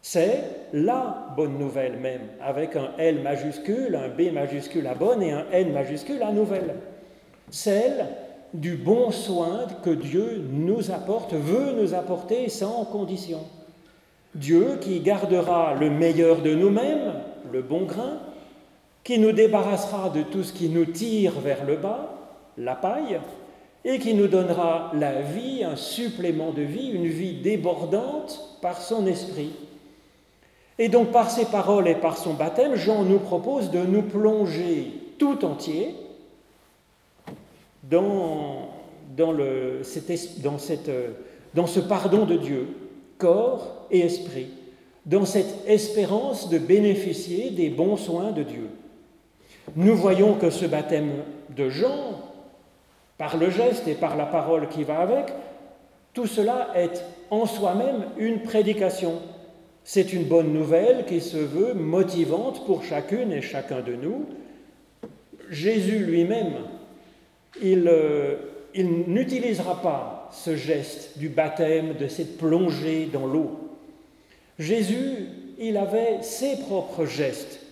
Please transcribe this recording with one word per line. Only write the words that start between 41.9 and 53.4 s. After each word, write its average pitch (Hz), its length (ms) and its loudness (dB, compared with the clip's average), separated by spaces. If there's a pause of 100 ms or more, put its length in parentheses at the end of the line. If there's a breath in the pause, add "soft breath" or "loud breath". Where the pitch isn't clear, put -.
de 170 120 2
Dieu, 135 320 -2 (480)
corps 214 720 2
et 185 80 6
esprit, 143 480 -2 (580 loud breath)
dans 190 200 4
cette - 420 -2
espérance 208 840 2
de 165 80 2
bénéficier 190 920 2
des 175 180 0
bons 175 280 2
soins 185 340 -4
de 156 120 -4
Dieu. 117 260 -10 (1080 loud breath)
Nous 202 200 6
voyons 196 380 6
que 185 160 4
ce 175 160 -2
baptême 151 460 0 (440)
de 135 140 0
Jean, 254 500 -2 (1000 soft breath)
par 156 180 -2
le 175 140 4